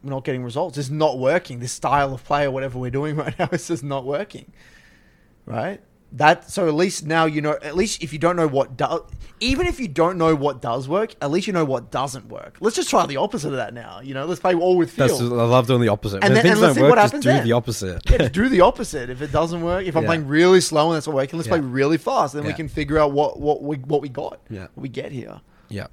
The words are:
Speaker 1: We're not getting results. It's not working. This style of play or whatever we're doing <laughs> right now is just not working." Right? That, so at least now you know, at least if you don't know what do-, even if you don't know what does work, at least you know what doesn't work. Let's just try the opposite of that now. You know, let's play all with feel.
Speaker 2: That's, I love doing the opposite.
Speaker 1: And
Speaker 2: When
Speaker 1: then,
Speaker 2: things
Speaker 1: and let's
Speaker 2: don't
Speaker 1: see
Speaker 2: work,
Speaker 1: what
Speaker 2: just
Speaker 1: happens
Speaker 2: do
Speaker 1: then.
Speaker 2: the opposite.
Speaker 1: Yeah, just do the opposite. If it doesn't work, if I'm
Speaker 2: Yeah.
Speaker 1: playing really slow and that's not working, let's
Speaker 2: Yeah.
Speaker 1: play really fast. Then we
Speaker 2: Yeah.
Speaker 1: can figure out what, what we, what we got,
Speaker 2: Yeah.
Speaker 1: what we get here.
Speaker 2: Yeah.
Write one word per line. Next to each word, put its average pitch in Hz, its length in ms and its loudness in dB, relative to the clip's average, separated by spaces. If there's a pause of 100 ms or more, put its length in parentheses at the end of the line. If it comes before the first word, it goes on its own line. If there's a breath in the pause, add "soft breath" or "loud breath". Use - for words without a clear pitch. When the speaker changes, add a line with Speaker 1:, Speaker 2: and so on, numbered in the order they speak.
Speaker 1:
We're 135 60 -10
not 135 160 -8
getting 127 180 -4
results. 135 340 -6
It's 135 120 -6
not 151 280 2
working. 131 420 0
This 120 120 -8
style 139 420 0
of 120 120 -12
play 147 200 0
or 135 60 -2
whatever 131 260 -6
we're 127 140 -6
doing 143 240 -2
<laughs> 151 80 -4
right 151 160 -6
now 170 120 0
is - 160 -6
just 156 160 -4
not 139 220 -4
working." 147 460 -6 (960 soft breath)
Right? 120 360 -8 (340)
That, 151 360 4
so 190 160 -2
at 151 80 0
least 170 320 -2
now 160 180 2
you 151 160 -2
know, 151 220 -2
at 151 120 -8
least 202 280 -2
if 139 100 -10
you 151 60 -8
don't 170 160 2
know 165 120 2
what 131 300 -2
do-, 151 260 -2 (360 soft breath)
even 262 260 0
if 254 140 -4
you 240 80 -6
don't 170 320 0
know 160 160 4
what 139 260 -4
does 127 260 -4
work, 196 340 -2
at 143 100 -4
least 185 160 -2
you 208 60 -4
know 165 120 2
what 127 240 -4
doesn't 127 400 -8
work. - 320 -16
Let's 220 140 0
just 359 160 -2
try 180 160 4
the 139 100 -6
opposite 151 300 -4
of 143 80 -4
that 117 180 -6
now. 113 260 -16
You 131 140 -14
know, 135 140 -6
let's 175 120 -4
play 180 140 2
all 180 240 4
with 165 140 2
feel. 139 160 2
Speaker 2:
That's, 123 120 0
I 123 60 0
love 120 400 4
doing 123 160 4
the 117 60 4
opposite. 101 360 0
Speaker 1:
And - 20 2
Speaker 2:
When - 100 6
Speaker 1:
then, - 80 6
Speaker 2:
things 175 100 6
Speaker 1:
and - 80 4
let's 165 80 8
Speaker 2:
don't 135 60 4
Speaker 1:
see - 80 4
Speaker 2:
work, 139 80 8
Speaker 1:
what - 60 8
Speaker 2:
just - 160 6
Speaker 1:
happens 285 100 -6
Speaker 2:
do - 80 2
Speaker 1:
then. 127 140 4
Speaker 2:
the 113 80 2
opposite. 98 580 -4
Speaker 1:
Yeah, - 80 6
just 131 140 2
do 202 140 2
the 175 140 4
opposite. 156 480 2
If 127 140 -8
it 143 80 -8
doesn't 165 320 -2
work, 180 240 -2
if 151 80 -4
I'm 160 80 2
Speaker 2:
Yeah. 147 60 0
Speaker 1:
playing 160 180 0
really 175 340 6
slow 156 280 2
and 165 80 0
that's 147 100 -6
not 156 80 -4
working, 139 240 -2
let's 151 80 -6
Speaker 2:
Yeah. 110 100 0
Speaker 1:
play 156 40 0
really 135 360 0
fast. 160 380 -2
Then 147 80 -6
we 151 60 -4
Speaker 2:
Yeah. 147 80 -6
Speaker 1:
can 156 100 -8
figure 151 320 -2
out 147 120 4
what, 143 280 0
what 147 240 -2
we, 147 140 -6
what 139 260 -2
we 147 60 -8
got, - 300 -10 (120)
Speaker 2:
Yeah. 95 240 -12
Speaker 1:
what - 80 -16
we 135 60 -10
get 127 220 -10
here. 120 300 -14 (280 soft breath)
Speaker 2:
Yeah. 101 240 -10